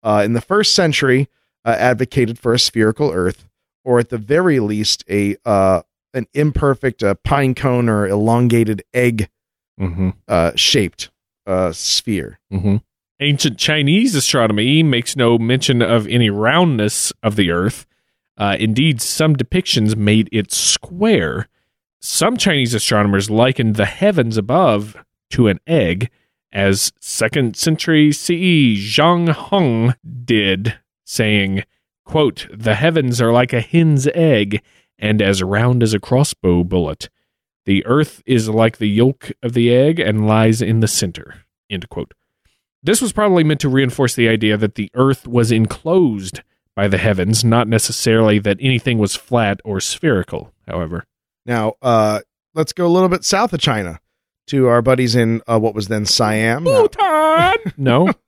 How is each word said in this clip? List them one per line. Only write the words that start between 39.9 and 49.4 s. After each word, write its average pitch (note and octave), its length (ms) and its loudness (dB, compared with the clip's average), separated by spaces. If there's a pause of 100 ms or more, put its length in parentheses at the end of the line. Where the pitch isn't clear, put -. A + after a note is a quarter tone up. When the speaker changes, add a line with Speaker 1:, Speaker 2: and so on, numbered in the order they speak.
Speaker 2:
and G#2+ 300 0
lies A2 320 2
in A2+ 200 0
the A2 80 2
center," - 580 -8 (240)
end F#2 180 -10
quote. - 240 -12 (720)
This G3 180 0
was A#3+ 140 -4
probably F#3+ 300 2
meant D3+ 160 0
to C#3+ 100 -2
reinforce C3 440 0
the A#2 140 2
idea G#2+ 300 0
that G#2+ 160 -2
the G#2 180 -6
earth C3 340 0
was A#2 240 0
enclosed A2+ 920 0 (340)
by G2 100 0
the G2 120 0
heavens, G2+ 440 0
not A#2 240 2
necessarily A2+ 760 2
that G2+ 200 -2
anything C3 380 0
was G#2 180 0
flat A2 480 -2